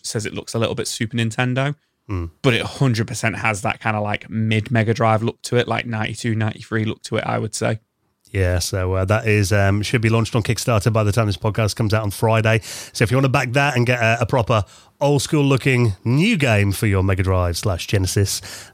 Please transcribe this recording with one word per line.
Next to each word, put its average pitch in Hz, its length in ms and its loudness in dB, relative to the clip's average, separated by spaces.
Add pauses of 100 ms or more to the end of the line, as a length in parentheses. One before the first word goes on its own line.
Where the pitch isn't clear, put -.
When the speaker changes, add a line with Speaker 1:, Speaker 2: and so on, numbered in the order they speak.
Speaker 1:
says 110 240 -6
it - 80 -8
looks - 200 -10
a 117 40 -2
little 113 160 0
bit - 120 -4
Super - 300 -6
Nintendo. 127 580 -2 (340)
Speaker 2:
Mm. 87 220 -4 (120)
Speaker 1:
But 127 120 4
it 113 80 0
hundred 113 460 0
percent 113 280 -4
has 107 260 -2
that 110 180 -4
kind 110 160 -2
of, 104 60 -2
like, 104 260 -6
mid 110 420 0
Mega 113 220 2
Drive 110 300 2
look 117 200 -4
to - 140 -4
it, 123 120 2
like, 113 180 -2
ninety-two, 110 480 -4
ninety-three 110 500 -4
look 107 200 -6
to - 120 -6
it, - 80 -2
I 113 140 -2
would 110 160 -6
say. 113 260 -2 (520)
Speaker 2:
Yeah, 90 280 2
so, 92 340 -2
uh, 95 120 0
that 107 200 0
is, 104 260 2
um, 101 300 2
should 110 200 -2
be 113 60 2
launched 113 280 0
on 113 80 2
Kickstarter 113 480 0
by 110 100 2
the 104 80 2
time 110 160 2
this 101 100 0
podcast 107 380 -2
comes 110 200 0
out 110 100 0
on 104 80 -2
Friday. 110 480 2 (320)
So - 100 -2
if 113 80 2
you 127 60 2
wanna 135 120 2
back 127 240 0
that 139 240 0
and 120 100 2
get 123 140 0
a, 113 200 2
a 123 60 0
proper 117 380 2 (360)
old 143 220 2
school 151 220 0
looking 123 500 2 (100)
new 160 320 2
game 110 340 4
for 104 160 -2
your 98 160 4
Mega 95 220 2
Drive 90 320 2
slash - 320 -4
Genesis, 98 520 0 (320)